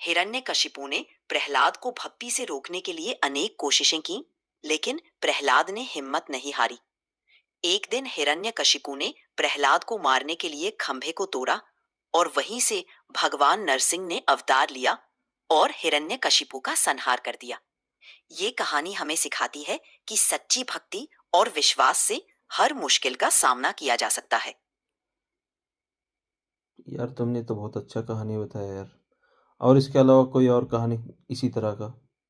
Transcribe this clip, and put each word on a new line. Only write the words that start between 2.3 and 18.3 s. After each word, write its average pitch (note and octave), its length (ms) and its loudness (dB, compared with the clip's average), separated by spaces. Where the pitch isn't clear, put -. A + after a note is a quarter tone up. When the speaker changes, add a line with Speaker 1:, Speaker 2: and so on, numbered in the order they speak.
Speaker 1:
से B3+ 140 -2
रोकने F3 360 -8
के F#3 120 -8
लिए E3 200 -6
अनेक C#3+ 460 -2
कोशिशें D3 420 2
की, G#3 240 -8
लेकिन A3+ 360 -4
प्रहलाद D3 500 2
ने G#3 100 -8
हिम्मत D3 500 -6
नहीं C#3 220 -8
हारी। A#2+ 260 -2
एक F#3 260 0
दिन C4 160 -2
हिरण्यकशिपु D3+ 880 -2
ने F#3 180 -6
प्रहलाद C#3+ 480 2
को A3+ 140 -4
मारने C#3+ 360 2
के E3+ 140 -6
लिए D#3 220 -6
खंभे - 420 -6
को G3 140 -4
तोड़ा D#3 340 -2
और E3 220 4
वहीं G#3 240 -2
से G#3 240 -2
भगवान D3+ 380 4
नरसिंह E3 460 0
ने F3+ 120 -4
अवतार C#3 520 2
लिया C3+ 280 -2
और D#3+ 240 6
हिरण्यकशिपु D3+ 840 0
का G#3 160 -4
संहार C3 460 0
कर A#2+ 200 -8
दिया। A#2+ 180 -10